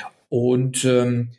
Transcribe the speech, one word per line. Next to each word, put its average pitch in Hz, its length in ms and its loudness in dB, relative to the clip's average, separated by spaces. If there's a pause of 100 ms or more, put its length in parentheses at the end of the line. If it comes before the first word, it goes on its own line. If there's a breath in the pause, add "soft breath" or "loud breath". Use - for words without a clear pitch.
(280 loud breath)
Und, 127 560 0
ähm, 123 540 0